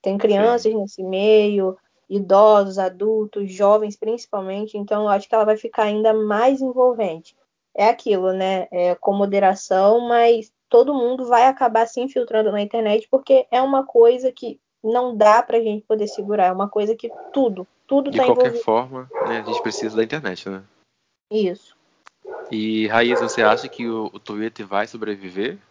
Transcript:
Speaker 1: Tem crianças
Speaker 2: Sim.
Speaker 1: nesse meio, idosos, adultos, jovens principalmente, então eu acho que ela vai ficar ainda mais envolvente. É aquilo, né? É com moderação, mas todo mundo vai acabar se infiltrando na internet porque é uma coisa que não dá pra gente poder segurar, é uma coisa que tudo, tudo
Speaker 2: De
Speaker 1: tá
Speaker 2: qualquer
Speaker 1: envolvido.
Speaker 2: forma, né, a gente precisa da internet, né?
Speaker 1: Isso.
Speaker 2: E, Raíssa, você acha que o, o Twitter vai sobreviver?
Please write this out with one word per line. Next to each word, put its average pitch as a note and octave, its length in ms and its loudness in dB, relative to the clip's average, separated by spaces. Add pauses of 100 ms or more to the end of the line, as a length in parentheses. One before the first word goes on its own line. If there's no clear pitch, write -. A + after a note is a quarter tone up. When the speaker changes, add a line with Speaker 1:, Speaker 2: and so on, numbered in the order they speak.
Speaker 1:
Tem G3 140 -2
crianças A3 560 2
Speaker 2:
Sim. A3 60 -2
Speaker 1:
nesse G3+ 260 -8
meio, G3+ 720 2 (320)
idosos, G3 720 4
adultos, G3+ 720 -4
jovens G#3 440 0
principalmente, G#3+ 840 -8
então G#3 240 -4
eu G#3 80 -2
acho G3+ 180 -2
que - 60 -4
ela A3 100 2
vai G#3+ 140 0
ficar A3+ 260 -4
ainda G#3+ 300 0
mais A3 480 0
envolvente. A#3+ 760 -2 (400)
É G3+ 100 2
aquilo, G3+ 460 0
né? F#3+ 400 -2
É F3+ 240 0
com - 160 -2
moderação, G3 960 2
mas A#3 420 2 (200)
todo C4 240 4
mundo B3+ 320 -2
vai A#3+ 200 2
acabar A#3 400 2
se A#3+ 140 -8
infiltrando A#3 500 -2
na G#3 120 -4
internet G#3+ 480 -2
porque C4+ 400 2
é B3 100 2
uma C4+ 240 0
coisa B3 480 4
que - 260 -14 (240)
não A#3+ 340 -2
dá G#3+ 260 6
pra A#3 180 0
gente G#3+ 240 -4
poder G#3+ 220 -2
segurar, G3+ 400 -2
é F#3 60 2
uma G3 160 -4
coisa G#3 280 -2
que A#3 140 -12 (220)
tudo, G#3 340 -2 (200)
tudo C#4 240 0
Speaker 2:
De C#4 80 -4
Speaker 1:
tá C4 60 2
Speaker 2:
qualquer B3 220 2
Speaker 1:
envolvido. A#3 180 -6
Speaker 2:
forma, B2+ 460 -4 (180)
né, A2+ 120 -6
a - 20 -14
gente A2 200 -6
precisa A2 340 -6
da A2+ 80 0
internet, A2+ 440 -8
né? F#2+ 140 -12 (680)
Speaker 1:
Isso. G3+ 460 -6 (720)
Speaker 2:
E, A2 360 -4
Raíssa, A#2 420 0
você A#2 140 -2
acha G#2+ 260 2
que - 180 -12
o, A2 200 -6
o G2 120 -14
Twitter G#2+ 480 -10
vai G2+ 200 -4
sobreviver? G#2 720 -10 (120)